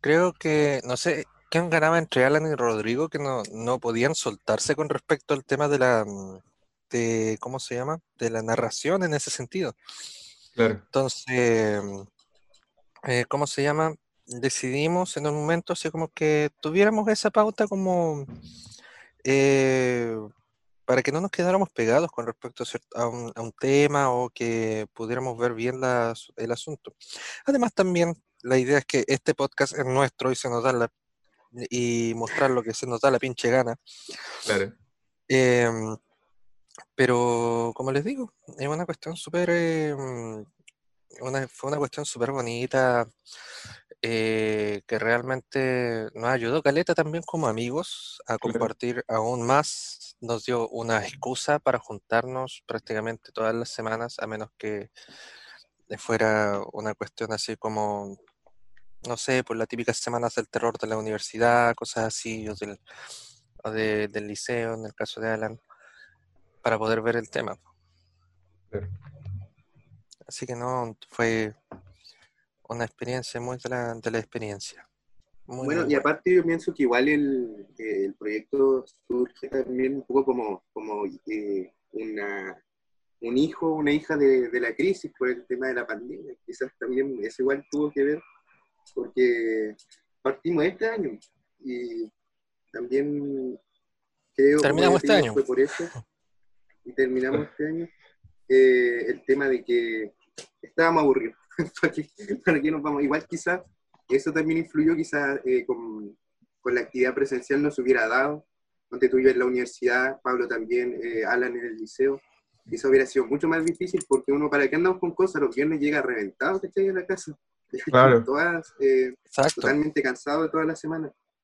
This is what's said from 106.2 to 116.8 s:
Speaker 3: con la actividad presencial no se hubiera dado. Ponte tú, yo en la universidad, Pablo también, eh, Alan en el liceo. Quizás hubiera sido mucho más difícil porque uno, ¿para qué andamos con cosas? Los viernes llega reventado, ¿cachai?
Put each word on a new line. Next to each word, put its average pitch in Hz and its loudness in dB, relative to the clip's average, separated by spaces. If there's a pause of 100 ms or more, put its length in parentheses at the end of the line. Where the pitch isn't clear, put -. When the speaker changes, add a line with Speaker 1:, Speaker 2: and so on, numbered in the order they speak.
Speaker 3:
con 123 -2
la 123 2
actividad 127 0
presencial 135 0
no 147 2
se 139 -6
hubiera 123 4
dado. 143 0 (440)
Ponte 127 2
tú, 131 6
yo 131 8
en 123 4
la 123 2
universidad, 127 0
Pablo 123 0
también, 120 -2
eh, 113 -2
Alan 123 0
en 120 -8
el 113 -8
liceo. 131 0 (480)
Quizás 113 -2
hubiera 135 8
sido 127 0
mucho 147 0
más 165 2
difícil 180 -2
porque 135 2
uno, 147 2
¿para 139 4
qué 139 0
andamos 185 2
con 170 -2
cosas? 185 0
Los 117 0
viernes 151 0
llega 147 0
reventado, 127 -2
¿cachai? 196 0